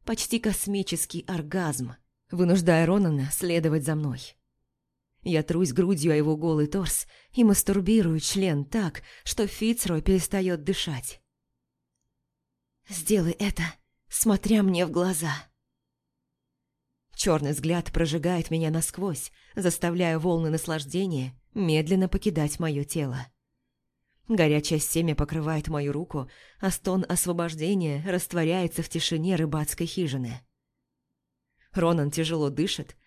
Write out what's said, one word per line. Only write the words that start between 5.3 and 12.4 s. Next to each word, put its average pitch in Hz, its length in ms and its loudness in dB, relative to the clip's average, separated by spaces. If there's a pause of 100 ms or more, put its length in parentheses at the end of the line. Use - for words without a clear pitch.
трусь 160 300 0
грудью 170 400 2
о 151 40 4
его 151 200 2
голый 151 300 2
торс 160 400 -2 (260)
и 247 120 4
мастурбирую 196 760 4
член 165 440 0
так, 180 380 -4 (200)
что - 240 -2
Фицрой 202 560 -2
перестает 185 640 0
дышать. 151 580 -6 (1700)